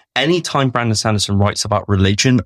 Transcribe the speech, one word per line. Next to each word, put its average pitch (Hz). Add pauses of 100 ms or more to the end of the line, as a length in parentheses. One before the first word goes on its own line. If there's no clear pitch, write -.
(140)
Anytime 143
Brandon 117
Sanderson 104
writes 101
about 104
religion, 101